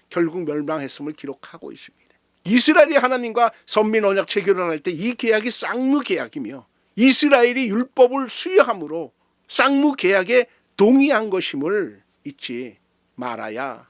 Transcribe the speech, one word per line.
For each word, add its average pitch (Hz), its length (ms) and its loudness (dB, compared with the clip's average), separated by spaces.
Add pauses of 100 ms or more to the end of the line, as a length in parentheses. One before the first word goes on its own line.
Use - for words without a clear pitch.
결국 170 360 -4
멸망했음을 147 680 -6
기록하고 - 580 -16
있습니다. - 360 -20 (360)
이스라엘이 294 500 4
하나님과 240 560 0 (160)
선민 214 380 0
언약 196 240 0
체결을 185 400 -2
할 160 100 -4
때 180 140 -8
이 196 240 -4
계약이 220 340 -2
쌍무 254 520 -2
계약이며 135 640 -8 (300)
이스라엘이 254 720 4
율법을 247 600 2
수여함으로 196 840 -2 (360)
쌍무 277 460 2
계약에 202 520 0 (300)
동의한 240 520 4
것임을 160 720 -6 (220)
잊지 123 540 -14 (400)
말아야 117 720 -10